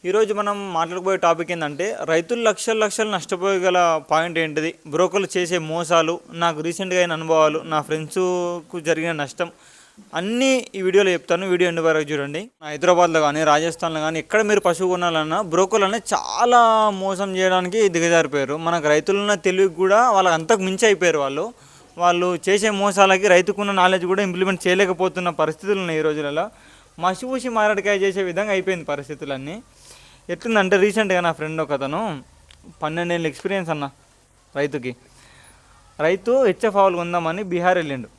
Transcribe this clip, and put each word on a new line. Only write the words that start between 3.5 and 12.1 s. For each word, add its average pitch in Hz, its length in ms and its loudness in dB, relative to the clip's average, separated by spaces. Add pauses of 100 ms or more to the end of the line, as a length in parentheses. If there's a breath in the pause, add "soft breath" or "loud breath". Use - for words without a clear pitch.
పాయింట్ 160 280 0
ఏంటిది, 156 360 -4 (120)
బ్రోకర్లు 180 500 0
చేసే 180 220 -2
మోసాలు, 165 640 0 (120)
నాకు 165 280 -2
రీసెంట్గా 180 400 -2
అయిన 175 120 0
అనుభవాలు, 160 460 2
నా 156 220 -2
ఫ్రెండ్స్కు 175 1000 -4
జరిగిన 160 320 -2
నష్టం, 156 380 -6 (640 loud breath)
అన్నీ 240 600 0
ఈ 196 80 -6
వీడియోలో 185 280 4
చెప్తాను. 175 380 -2
వీడియో 180 200 2
ఎండ్ 165 120 -4
వరకు 156 320 0